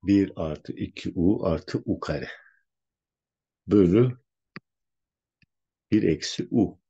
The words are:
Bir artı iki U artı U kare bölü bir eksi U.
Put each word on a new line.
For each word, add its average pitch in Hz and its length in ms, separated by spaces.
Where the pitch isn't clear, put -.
Bir 98 340
artı 78 360
iki - 420
U 92 300
artı 82 400
U - 160
kare - 280
bölü 104 520
bir 107 120
eksi - 480
U. 104 400